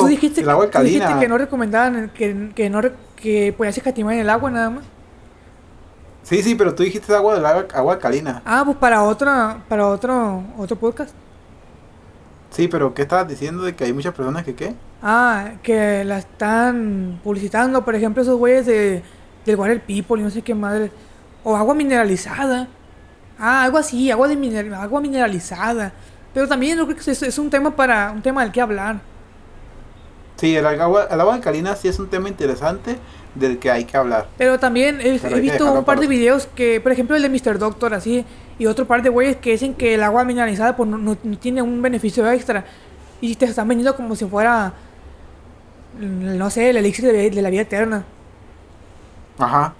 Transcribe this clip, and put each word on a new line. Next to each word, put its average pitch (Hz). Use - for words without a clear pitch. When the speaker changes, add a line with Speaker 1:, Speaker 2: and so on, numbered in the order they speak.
Speaker 1:
Tú -
dijiste 285
Speaker 2:
el 147
agua 185
Speaker 1:
tú -
dijiste -
Speaker 2:
alcalina. -
Speaker 1:
que 247
no 233
recomendaban, 240
que, 202
que 208
no 208
re-, 247
que 208
podías 208
escatimar 226
en 233
el 214
agua 233
nada 226
más. 269
Speaker 2:
Sí, 180
sí, 233
pero 185
tú 180
dijiste 208
agua 208
del 165
agua, 175
agua 143
alcalina. 135
Speaker 1:
Ah, 240
pues 285
para 233
otra, 220
para 208
otro, 202
otro 208
podcast. 233
Speaker 2:
Sí, 170
pero 151
¿qué 143
estabas 175
diciendo 160
de 180
que 156
hay 123
muchas 139
personas 139
que 127
qué? 196
Speaker 1:
Ah, 220
que 208
la 196
están 208
publicitando, 214
por 226
ejemplo, 220
esos 247
güeyes 247
de, 208
del 214
Water 202
People 208
y -
no 208
sé 220
qué 233
madre. 208
O 220
agua 214
mineralizada. 254
Ah, 254
algo 262
así, 262
agua 247
de 294
miner-, 220
agua 208
mineralizada. 220
Pero 269
también 277
yo 320
creo 302
que -
es, 262
es 262
un 294
tema 285
para, 220
un 214
tema 262
del 202
que 240
hablar. 208
Speaker 2:
Sí, 160
el 151
agua, 170
el 165
agua 202
alcalina 185
sí 190
es 180
un 190
tema 190
interesante 165
del 131
que 127
hay 120
que 120
hablar. 120
Speaker 1:
Pero 254
también 262
he, 254
Speaker 2:
Pero 247
Speaker 1:
he -
Speaker 2:
hay 247
que 254
Speaker 1:
visto 277
Speaker 2:
dejarlo 269
Speaker 1:
un 262
par 277
Speaker 2:
para 277
Speaker 1:
de 302
Speaker 2:
otro. 269
Speaker 1:
videos 262
que, 233
por 254
ejemplo, 254
el 294
de 277
mister 247
Doctor, 214
así, 226
y 226
otro 220
par 240
de 254
güeyes 254
que 240
dicen 254
que 226
el 214
agua 214
mineralizada, 240
pues, 233
no, 214
no, 214
no 208
tiene 247
un 240
beneficio 233
extra. 233
Y 233
te -
están 220
vendiendo 247
como 233
si 220
fuera, 208
mm, 190
no 196
sé, 233
el 247
elixir 214
de, 208
de 196
la 190
vida 190
eterna. 208
Speaker 2:
Ajá. 143